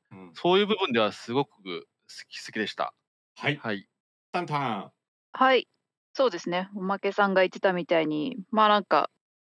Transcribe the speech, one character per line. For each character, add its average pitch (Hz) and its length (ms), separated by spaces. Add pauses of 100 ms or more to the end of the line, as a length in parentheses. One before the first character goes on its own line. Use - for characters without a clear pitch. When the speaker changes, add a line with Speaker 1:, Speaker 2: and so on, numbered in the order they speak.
(120)
Speaker 1:
う - 40
ん。 92 200
Speaker 2:
そ 180 220
う - 20
い 208 40
う 202 40
部 208 100
分 185 160
で 117 60
は 104 120
す - 220
ご 139 120
く - 60 (120)
好 90 220 (440)
き、 - 160
好 - 60
き 110 80
で 101 80
し - 80
た。 - 180 (420)
Speaker 1:
は - 140
い。 147 80
Speaker 2:
は 113 160
い。 95 140 (440)
Speaker 1:
タ 180 100
ン 175 40
タ 147 140
ン。 110 320 (420)
Speaker 3:
は 262 220
い。 - 120 (460)
そ 269 140
う - 20
で 175 100
す 175 100
ね。 185 260
お 202 60
ま 190 180
け 196 120
さ 202 160
ん 190 60
が 190 80
言 185 80
っ - 20
て - 80
た 190 140
み 175 120
た 165 160
い 151 60
に、 151 300 (140)
ま 214 140
あ、 208 40
な 208 120
ん 190 40
か、 - 240 (340)